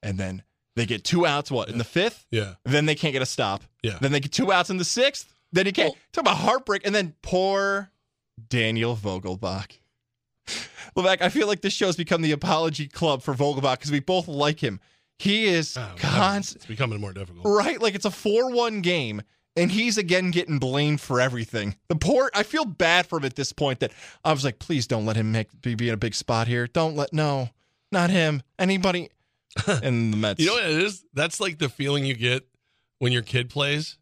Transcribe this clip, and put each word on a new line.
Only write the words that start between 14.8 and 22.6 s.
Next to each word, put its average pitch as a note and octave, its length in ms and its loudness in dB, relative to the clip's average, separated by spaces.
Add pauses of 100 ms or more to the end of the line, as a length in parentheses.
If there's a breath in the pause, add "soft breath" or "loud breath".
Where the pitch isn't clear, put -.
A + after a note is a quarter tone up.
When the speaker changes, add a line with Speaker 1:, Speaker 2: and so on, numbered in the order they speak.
Speaker 1:
He G#3+ 280 2
is E3+ 300 0
Speaker 2:
Oh, A#2 200 -8
Speaker 1:
const- F#3+ 600 0
Speaker 2:
it's - 100 -20
becoming G#2+ 340 -4
more G2 120 -8
difficult. F2+ 340 -8
Speaker 1:
Right? G#3 340 2
Like, G#3+ 140 0
it's F#3+ 100 -6
a G#3 60 2
four A3+ 400 0
one A#3 320 0
game, C3+ 400 -2 (340)
and F3 140 4
he's G#3+ 280 2
again F#3 320 2
getting E3 280 0
blamed C#3 420 0
for B2 200 0
everything. A2+ 560 -2 (120)
The F3 80 0
poor, F4+ 380 2
I G3+ 80 2
feel D#4 220 -2